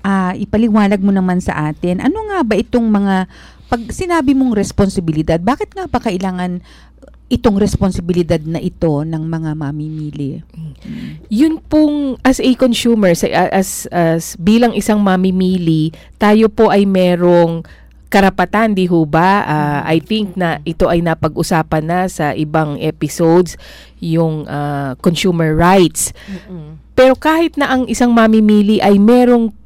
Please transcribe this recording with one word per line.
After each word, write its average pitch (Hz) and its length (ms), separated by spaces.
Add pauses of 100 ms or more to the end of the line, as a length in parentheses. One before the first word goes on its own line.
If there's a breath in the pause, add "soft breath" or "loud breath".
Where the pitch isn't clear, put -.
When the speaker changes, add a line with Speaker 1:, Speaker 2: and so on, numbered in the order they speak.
Speaker 1:
ah, 190 340
ipaliwanag 208 640
mo 196 140
naman 185 260
sa 151 300
atin, 175 320
ano 415 240
nga 403 160
ba 226 160
itong 233 320
mga, 196 400 (380 soft breath)
pag 240 200
sinabi 330 460
mong 262 220
responsibilidad, 175 840
bakit 240 340
nga 381 140
ba 269 160
kailangan 185 640 (640 soft breath)
itong 240 280
responsibilidad 180 840
na 160 180
ito 156 460
ng 160 180
mga 160 320
mamimili? 151 840 (880 loud breath)
Speaker 2:
Yun 311 340
pong, 294 600
as 262 180
a 254 140
consumer, 233 580
sa, - 160
as, - 600
as 165 460
bilang 226 380
isang 214 260
mamimili, 185 960 (240 loud breath)
tayo 214 320
po 214 200
ay 202 140
merong 175 800 (480 soft breath)
karapatan, 202 680
di 185 160
ho 165 160
ba? 180 400
Ah, 147 380
I 160 180
think 214 320
na 165 280
ito 165 280
ay 170 80
napag-usapan 160 840
na 170 220
sa 151 280
ibang 151 420
episodes, 165 760 (420 loud breath)
yung, 160 480
ah, 143 540
consumer 165 560
rights. 175 560 (160)
Speaker 3:
Mm-mm. 170 480 (180)
Speaker 2:
Pero 262 220
kahit 320 400
na 277 160
ang 254 160
isang 240 240
mamimili 220 720
ay 202 160
merong 240 560 (120)